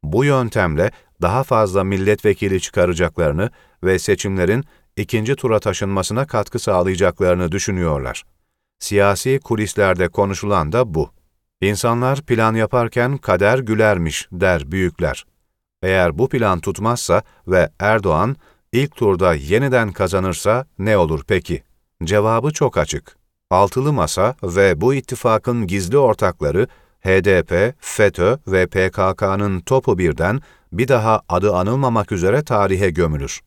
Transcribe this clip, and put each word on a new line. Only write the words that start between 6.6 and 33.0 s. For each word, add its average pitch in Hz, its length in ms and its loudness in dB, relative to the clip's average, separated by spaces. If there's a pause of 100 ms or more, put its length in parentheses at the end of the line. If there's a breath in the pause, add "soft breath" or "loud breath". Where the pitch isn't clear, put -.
düşünüyorlar. 82 720 -4 (560)
Siyasi 101 640 0
kulislerde 98 640 0
konuşulan 98 640 -2
da 113 220 -2
bu. 76 160 -2 (520)
"İnsanlar 120 600 0
plan 110 340 0
yaparken 120 640 0
kader 101 420 2
gülermiş." 107 720 0
der 87 400 0
büyükler. 87 540 -2 (580)
Eğer 92 340 0
bu 131 120 0
plan 104 300 0
tutmazsa 104 640 -2 (260 soft breath)
ve 90 220 2 (100)
Erdoğan 101 560 0 (360 soft breath)
ilk 135 240 -2
turda 92 380 2
yeniden 110 580 0
kazanırsa 95 760 -2 (140)
ne 104 180 2
olur 80 300 0
peki? 85 360 -2 (400)
Cevabı 110 480 0
çok 139 260 -2
açık. - 400 -6 (320)
Altılı 127 440 2
Masa 101 500 0
ve 92 380 2
bu 127 120 2
ittifakın 120 760 -2
gizli 95 300 -2
ortakları 101 680 0 (320 soft breath)
H 95 240 2
D 92 200 4
P, 95 360 0
fetö 101 580 0 (100)
ve 92 200 2
P 92 240 0
K 95 240 -2
K'nın 98 440 -2
topu 127 380 0
birden 87 440 0 (300 soft breath)
bir 117 160 -2
daha 110 420 2
adı 92 260 2
anılmamak 113 560 0
üzere 104 320 0
tarihe 98 460 0
gömülür. 78 580 -2